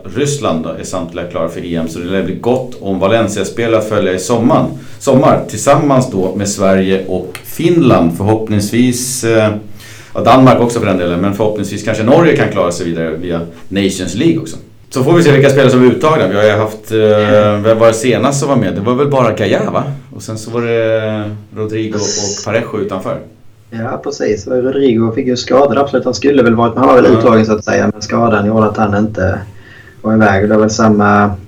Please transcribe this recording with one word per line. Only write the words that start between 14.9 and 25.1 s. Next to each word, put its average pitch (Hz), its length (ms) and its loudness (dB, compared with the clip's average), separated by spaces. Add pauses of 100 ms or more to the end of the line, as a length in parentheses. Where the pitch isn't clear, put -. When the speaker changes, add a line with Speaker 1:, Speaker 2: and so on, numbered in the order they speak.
Speaker 1:
Så 131 120 0
får 147 100 4
vi 170 100 4
se 147 80 6
vilka 135 180 6
spelare 139 200 4
som 123 140 4
är 123 80 8
uttagna. 156 360 2
Vi 98 80 -2
har 104 80 2
ju 107 80 6
haft, 107 400 -4
eh, 107 720 2
vem 110 160 2
var 113 80 6
det 110 60 6
senast 127 460 0
som 151 100 -2
var 139 60 2
med? 87 200 0
Det 98 60 -4
var 117 140 0
väl 143 120 0
bara 131 240 2
Gaia, 110 400 -2
va? 98 120 -2 (320)
Och 107 80 -16
sen 107 140 -10
så 110 140 -12
var 120 100 -4
det 110 640 -2 (320)
Rodrigo 107 400 -6
och 101 500 -6
Parejo 110 360 -4
utanför. 98 360 -6 (520)
Speaker 2:
Ja, 117 340 -8
precis. 110 440 -4
Och 127 160 -2
Rodrigo 127 520 0